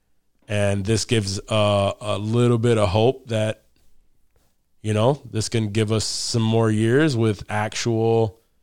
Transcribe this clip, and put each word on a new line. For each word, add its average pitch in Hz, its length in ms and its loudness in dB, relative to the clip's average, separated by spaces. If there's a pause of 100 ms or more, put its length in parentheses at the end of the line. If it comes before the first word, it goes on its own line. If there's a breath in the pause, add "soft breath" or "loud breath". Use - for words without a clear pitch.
(480)
And 101 360 0
this 107 200 0
gives 101 340 -2 (100)
a, 104 520 0
a 104 180 -4
little 120 400 2
bit 117 180 2
of 104 120 2
hope 110 400 2
that, 107 340 -4 (1200)
you 107 100 -4
know, 117 380 2
this 107 180 -4
can 110 200 -2
give 107 240 0
us 107 120 0
some - 380 -2
more 110 280 2
years 120 460 2
with 110 320 0
actual, 113 920 -2 (220)